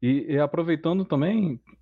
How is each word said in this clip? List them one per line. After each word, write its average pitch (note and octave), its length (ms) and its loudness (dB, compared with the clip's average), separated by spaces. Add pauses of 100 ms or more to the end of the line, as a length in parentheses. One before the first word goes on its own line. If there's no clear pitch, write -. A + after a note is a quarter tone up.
E, C3 300 0
e C#3+ 80 2
aproveitando E3 640 0
também, D#3+ 580 0 (200)